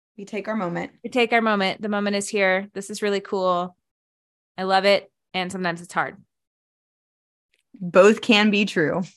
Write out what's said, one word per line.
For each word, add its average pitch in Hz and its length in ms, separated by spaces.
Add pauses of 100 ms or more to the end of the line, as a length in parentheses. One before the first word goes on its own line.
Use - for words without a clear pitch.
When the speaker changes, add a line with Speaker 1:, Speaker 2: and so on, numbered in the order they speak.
(180)
Speaker 1:
We 196 80
take 196 200
our 220 80
moment. 175 380 (100)
Speaker 2:
We 233 60
take 240 240
our 233 80
moment. 202 400
The 214 80
moment 202 280
is 202 120
here. 196 460
This 196 160
is 208 100
really 202 200
cool. 180 540 (840)
I 185 60
love 190 200
it. 202 260 (220)
And 180 180
sometimes 180 300
it's 175 140
hard. - 280 (1600)
Speaker 1:
Both 196 400
can 214 300
be 202 160
true. 165 360 (140)